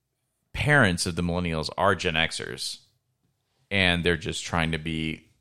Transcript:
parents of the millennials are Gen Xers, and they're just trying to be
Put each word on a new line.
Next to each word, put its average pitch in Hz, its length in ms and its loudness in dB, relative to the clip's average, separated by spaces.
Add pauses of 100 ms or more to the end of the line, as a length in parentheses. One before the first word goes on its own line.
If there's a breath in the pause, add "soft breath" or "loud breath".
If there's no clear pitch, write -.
(520)
parents 127 540 2
of 87 100 -4
the 90 80 -2
millennials 85 540 -2
are 95 180 4
Gen 82 200 -2
Xers, - 640 -4 (920)
and 90 320 2
they're 85 140 2
just 82 260 -6
trying 82 280 0
to 82 60 -2
be 80 460 -6 (180)